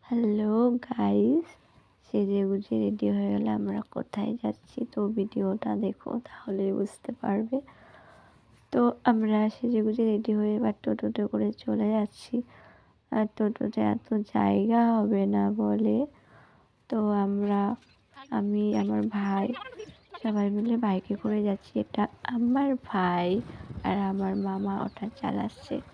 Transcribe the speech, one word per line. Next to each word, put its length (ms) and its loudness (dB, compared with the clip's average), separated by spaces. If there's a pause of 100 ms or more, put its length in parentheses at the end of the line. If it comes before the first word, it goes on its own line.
(120)
হ্যালো 420 2 (340)
গাইস, 600 2 (580)
সেজে 420 0
গুজে 260 -2 (100)
রেডি 300 0
হয়ে 200 0
গেলে 240 0
আমরা 220 -4 (140)
কোথায় 380 -6 (100)
যাচ্ছি, 360 -8 (140)
তো 60 -6 (180)
ভিডিওটা 540 -2 (140)
দেখো 260 -6 (180)
তাহলেই 500 -4
বুঝতে 320 -6 (100)
পারবে। 360 -2 (1160)
তো 80 4 (300)
আমরা 280 2 (160)
সেজে 320 0
গুজে 260 0
রেডি 260 0
হয়ে 200 2
এবার 260 0
টোটোতে 380 -2 (100)
করে 160 0 (160)
চলে 220 0 (100)
যাচ্ছি। 380 -4 (840)
আর 100 2 (100)
টোটোতে 440 -2 (140)
এত 140 -8 (260)
জায়গা 460 4 (140)
হবে 280 2 (120)
না 100 2 (180)
বলে, 340 2 (920)
তো 80 0 (280)
আমরা, 360 2 (760)
আমি, 260 2 (180)
আমার 200 0 (140)
ভাই, 300 0 (760)
সবাই 240 0 (100)
মিলে 280 0
বাইকে 380 0
করে 260 0
যাচ্ছি। 240 -4 (120)
এটা 200 -2 (300)
আমার 360 2 (200)
ভাই 380 2 (600)
আর 80 0 (140)
আমার 220 -2 (140)
মামা 260 -2 (120)
ওটা 220 -8 (140)
চালাচ্ছে। 560 -4 (180)